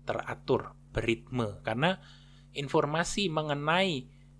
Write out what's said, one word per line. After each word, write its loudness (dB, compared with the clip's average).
teratur, -2
beritme. -2
Karena 0
informasi 0
mengenai 0